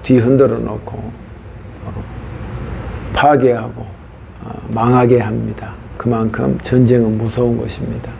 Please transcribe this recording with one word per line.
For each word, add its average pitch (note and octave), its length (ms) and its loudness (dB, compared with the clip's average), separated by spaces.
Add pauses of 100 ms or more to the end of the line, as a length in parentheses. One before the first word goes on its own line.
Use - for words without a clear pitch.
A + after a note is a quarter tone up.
뒤흔들어 B2+ 540 4
놓고, G#2+ 400 -6
어, - 1040 -12 (1080)
파괴하고, A#2+ 720 2 (580)
어, - 100 -12 (160)
망하게 A#2+ 500 6
합니다. A2 560 -4 (220)
그만큼 A#2 680 0
전쟁은 A#2+ 560 4
무서운 A#2 380 0
것입니다. A#2 640 -6